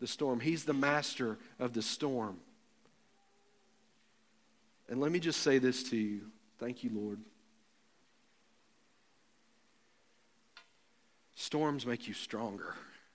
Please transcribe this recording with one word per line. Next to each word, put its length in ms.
the 60
storm." 340
He's 240
the 80
master 640
of 120
the 100
storm. 600
And 100
let 140
me 60
just 220
say 180
this 320
to 60
you. 320
Thank 240
you, 100
Lord. 280
Storms 500
make 200
you 80
stronger. 640